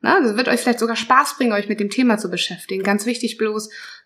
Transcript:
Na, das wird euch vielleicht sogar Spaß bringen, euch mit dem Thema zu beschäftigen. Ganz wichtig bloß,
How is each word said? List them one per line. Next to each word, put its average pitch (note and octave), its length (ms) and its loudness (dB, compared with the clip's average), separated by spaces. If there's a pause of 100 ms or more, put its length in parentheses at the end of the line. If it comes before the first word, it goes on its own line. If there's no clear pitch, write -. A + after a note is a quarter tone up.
Na, F4+ 200 4
das A3 180 2
wird B3 100 0
euch A#3+ 120 2
vielleicht A#3 180 0
sogar A#3 180 -2
Spaß C4+ 400 2
bringen, A#3+ 160 2
euch G3+ 160 -2
mit G#3+ 120 -4
dem G3+ 100 -2
Thema A#3+ 260 4
zu G3+ 140 -4
beschäftigen. F#3 520 -6
Ganz G3+ 220 0
wichtig A#3 320 -4
bloß, G#3+ 320 -4 (380)